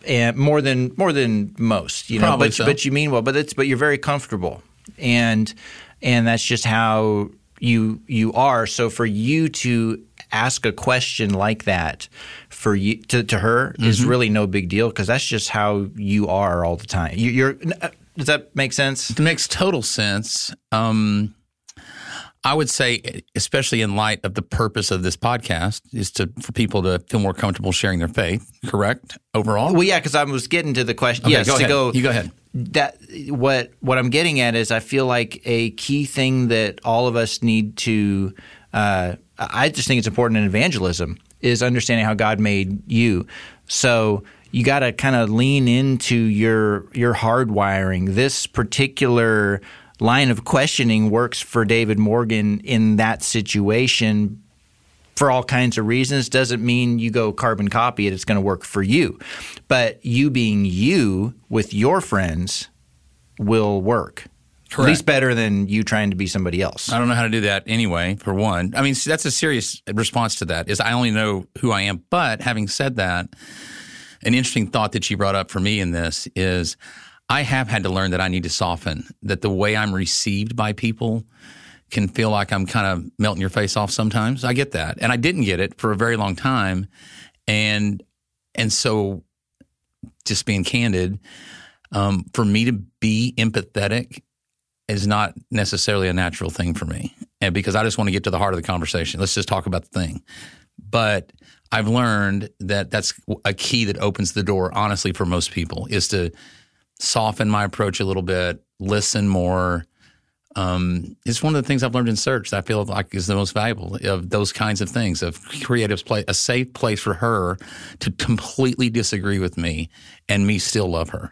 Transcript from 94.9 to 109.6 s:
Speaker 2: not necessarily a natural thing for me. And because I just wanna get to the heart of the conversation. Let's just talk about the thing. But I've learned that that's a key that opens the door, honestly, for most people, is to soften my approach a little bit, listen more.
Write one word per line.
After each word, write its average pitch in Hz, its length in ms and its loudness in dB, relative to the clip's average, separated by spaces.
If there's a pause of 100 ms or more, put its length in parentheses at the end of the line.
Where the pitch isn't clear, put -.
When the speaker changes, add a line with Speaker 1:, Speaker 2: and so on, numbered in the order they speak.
Speaker 2:
not 104 260 2 (160)
necessarily 101 600 0
a 90 40 0
natural 87 360 -2
thing 87 240 -2
for - 120 -6
me. - 300 -8 (260)
And 95 120 0
because 98 220 -2
I 110 80 2
just 110 140 -2
wanna 101 140 0
get 95 140 -2
to 104 60 -2
the - 60 0
heart 98 160 0
of 90 80 -2
the 82 60 -10
conversation. 87 520 -2
Let's 95 140 -2
just 104 140 -2
talk 95 180 -2
about 92 180 -2
the - 160 -6
thing. 85 220 -4 (680)
But 107 420 0 (400)
I've 110 160 0
learned 104 600 2 (100)
that 98 320 -4
that's 107 220 -2 (320)
a 104 80 0
key 117 320 -2
that 98 140 -2
opens 98 340 -2
the 104 100 -2
door, 92 320 -2
honestly, 101 380 -2
for 95 120 -4
most 87 260 -2
people, - 380 -6
is 98 200 0
to 87 220 -2 (680)
soften 110 500 0
my 104 140 2
approach 98 360 -2
a 101 60 -2
little 95 160 -2
bit, 90 400 -2 (180)
listen 101 480 0
more. 90 580 0 (720)